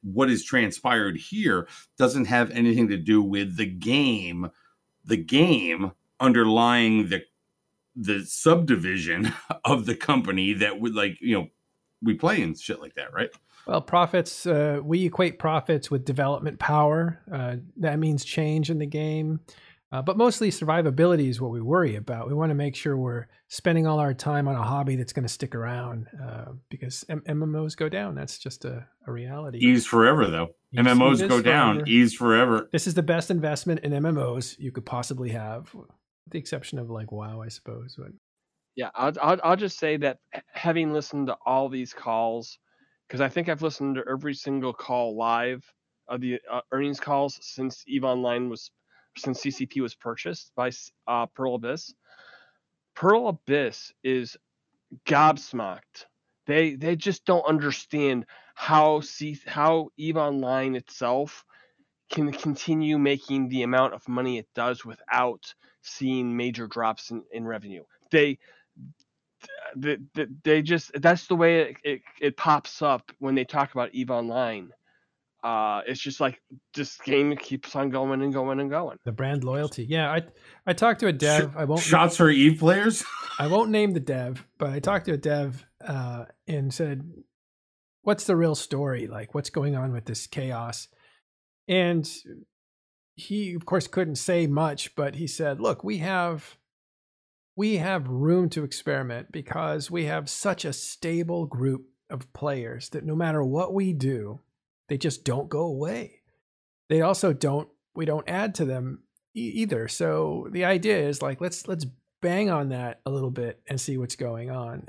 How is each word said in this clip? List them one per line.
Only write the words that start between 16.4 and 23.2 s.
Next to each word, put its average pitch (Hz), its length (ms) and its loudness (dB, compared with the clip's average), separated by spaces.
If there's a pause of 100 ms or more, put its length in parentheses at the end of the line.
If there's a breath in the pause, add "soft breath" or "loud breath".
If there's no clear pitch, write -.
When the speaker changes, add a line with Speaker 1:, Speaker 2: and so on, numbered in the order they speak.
Speaker 2:
power. 151 600 2 (100)
Uh, 123 260 -4 (220)
that 156 200 0
means 156 260 0
change 156 460 0
in 160 80 0
the 147 80 -2
game. 156 540 -2 (500 soft breath)
Uh, 131 120 -6
but 190 160 0
mostly 226 320 4
survivability 160 760 4
is 120 120 -2
what 127 100 -4
we 117 120 -6
worry 139 340 2
about. 113 320 -6
We 143 60 -2
wanna 156 200 2
make 143 220 -2
sure 143 200 -2
we're 120 300 -4 (220)